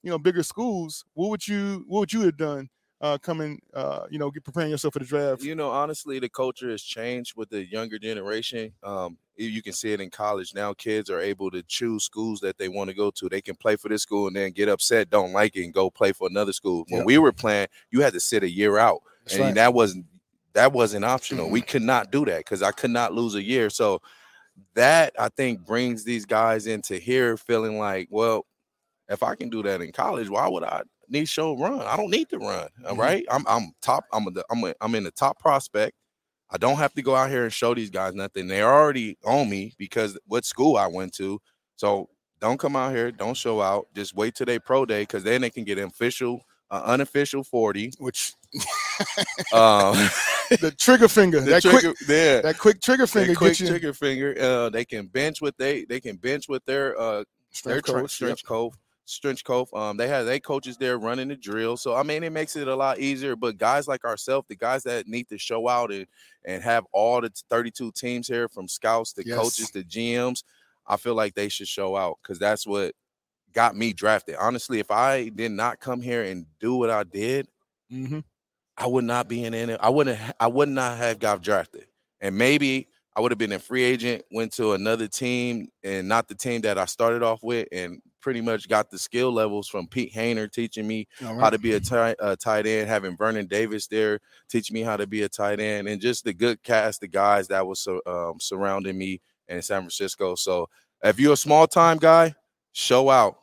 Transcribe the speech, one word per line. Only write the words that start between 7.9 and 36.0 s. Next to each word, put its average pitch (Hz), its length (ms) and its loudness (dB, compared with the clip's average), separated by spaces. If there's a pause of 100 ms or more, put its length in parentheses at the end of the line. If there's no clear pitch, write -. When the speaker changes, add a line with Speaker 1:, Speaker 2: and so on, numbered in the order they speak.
Speaker 2:
generation. 110 720 -8 (100)
Um, 95 360 -8 (200)
y-, 110 80 -6
you 110 160 -6
can 98 120 -12
see 107 180 -4
it 98 80 -2
in 92 100 -10
college 104 440 -6
now. 101 200 -6
Kids 107 360 -4
are 87 100 -4
able 95 300 -4
to 90 140 -8
choose 113 400 -4
schools 107 360 -6
that 95 160 -4
they 95 120 -6
wanna 95 260 -6
go 101 160 0
to. - 180 -10
They 95 140 -4
can 98 140 -12
play 107 200 0
for - 120 -10
this 107 140 -2
school 101 260 -2
and 92 80 -6
then 98 160 -2
get 101 160 0
upset, 104 420 2
don't 92 220 4
like 104 240 4
it, 92 80 -4
and 85 100 -12
go 95 160 2
play 98 220 2
for 92 160 -4
another 98 240 0
school. 87 360 -2
When 90 120 -2
Speaker 1:
Yep. 90 60 0
Speaker 2:
we 131 120 8
were 143 140 6
playing, 104 340 0 (240)
you 123 100 2
had 127 140 4
to 87 60 -4
sit 107 220 0
a 90 80 0
year 101 280 2
out, 107 220 6 (240)
Speaker 1:
That's - 100 -6
Speaker 2:
and - 100 2
Speaker 1:
right. 113 120 2
Speaker 2:
that 120 180 8
wasn't, 92 320 2 (480)
that 127 180 8
wasn't 107 320 2
optional. 113 460 -2
We 113 100 2
Speaker 1:
Mm-hmm. - 100 -10
Speaker 2:
could 127 120 0
not 117 280 2
do 143 140 0
that 85 220 -2
'cause 95 160 -4
I 98 100 2
could - 200 -2
not 117 200 0
lose 113 220 -2
a 101 80 -2
year. 113 280 0
So 101 300 0 (760)
that, 143 420 6
I 110 120 0
think, 117 360 -4
brings 117 380 -2
these 110 240 -6
guys 113 400 2
into 104 300 -6
here 120 400 0
feeling 110 420 -2
like, 95 320 -4
Well, 110 340 0 (640)
if 101 140 -4
I 190 140 -2
can 120 140 -10
do 110 120 -6
that 98 180 -2
in 82 120 -10
college, 117 360 -2
why 107 200 0
would 85 160 -4
I - 180 -4 (260)
need 147 200 -2
show 156 280 -4
run? 202 260 -4
I 110 140 -4
don't 208 140 -4
need 269 200 0
to - 80 -8
run, 92 300 -6 (160)
all 85 80 -8
Speaker 1:
Mm-hmm. 101 80 -4
Speaker 2:
right? 156 300 2
I'm, 131 160 0
I'm 110 240 0 (100)
top, 131 320 0
I'm 104 140 -2
a, 92 240 -8
I'm 117 140 -2
a, 85 160 -4
I'm 110 160 -4
in 104 80 -4
the 82 80 -8
top - 260 0
prospect. 135 560 0 (560)